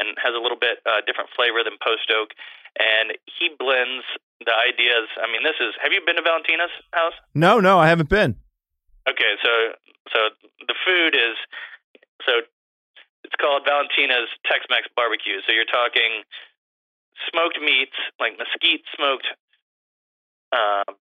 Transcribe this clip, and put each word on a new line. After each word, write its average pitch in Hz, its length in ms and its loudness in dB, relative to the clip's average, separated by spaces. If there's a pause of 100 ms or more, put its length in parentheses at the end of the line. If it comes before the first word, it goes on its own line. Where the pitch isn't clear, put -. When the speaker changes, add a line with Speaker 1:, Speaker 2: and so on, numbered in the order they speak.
Speaker 1:
and 104 180 -6
has 120 160 -2
a 117 80 -4
little 120 160 -2
bit, 117 240 -2
uh, 113 240 0
different - 300 -6
flavor 117 260 0
than 104 160 -6
post 113 320 -2
oak. 110 240 0 (460)
And 110 340 2 (240)
he 165 160 -2
blends 127 480 0 (400)
the 117 80 -2
ideas. 120 560 2 (160)
I 113 80 -2
mean, 117 140 -4
this 156 160 0
is, 113 180 -4
have 147 140 0
you 196 100 0
been 170 140 0
to 165 60 -2
Valentina's 165 520 0 (180)
house? 170 220 0 (220)
Speaker 2:
No, 190 240 6
no, 190 180 6
I 156 80 8
haven't 165 220 4
been. 185 260 2 (720)
Speaker 1:
Okay, 117 380 0
so, 113 320 2 (340)
so 117 80 0 (480)
the 120 80 -4 (100)
food 170 300 2
is, 117 220 2 (920)
so 120 140 2 (840)
it's - 160 -12
called 139 240 2
Valentina's 135 720 0 (140)
Tex-Mex 123 500 0
Barbecue. 110 500 -2
So 117 60 2
you're 113 180 2
talking 117 540 0 (1080)
smoked 165 300 0
meats, 135 340 0 (240)
like 113 200 -2
mesquite 156 440 -2 (140)
smoked, 139 320 0 (1200)
uh, 104 340 2 (160)